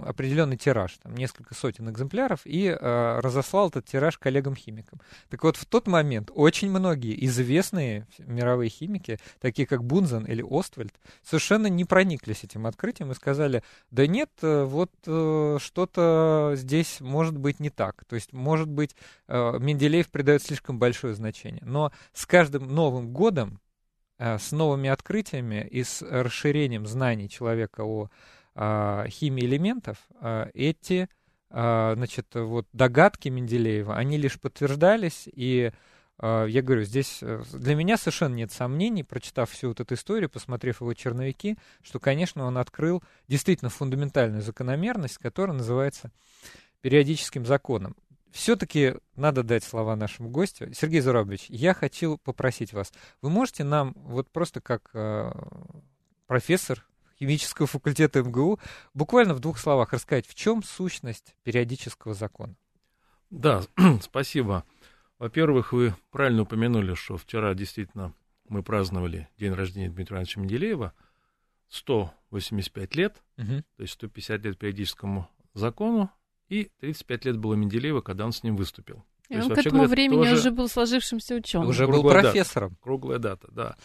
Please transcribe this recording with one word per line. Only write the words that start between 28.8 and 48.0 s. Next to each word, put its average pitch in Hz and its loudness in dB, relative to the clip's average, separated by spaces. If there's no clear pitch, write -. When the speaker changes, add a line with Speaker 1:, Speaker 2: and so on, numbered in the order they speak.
Speaker 1:
химии 131 -2
элементов, 147 -2
э, 113 -4
эти, 180 -2
э, 113 2
значит, 120 -6
вот 117 -4
догадки 127 4
Менделеева, 113 0
они 139 0
лишь 143 -2
подтверждались, 165 2
и, 123 0
э, 113 0
я 123 2
говорю, 127 2
здесь, 120 -4
э, 117 -6
для 131 -2
меня 180 2
совершенно 143 -2
нет 113 -4
сомнений, 160 -2
прочитав - -6
всю - -6
вот 117 -6
эту 123 -6
историю, 196 -4
посмотрев 123 -6
его 120 -4
черновики, 131 -4
что, - -10
конечно, 143 0
он 127 -2
открыл 160 -2
действительно 143 0
фундаментальную 131 0
закономерность, 143 -4
которая 180 -4
называется 123 -2
периодическим 139 4
законом. 113 0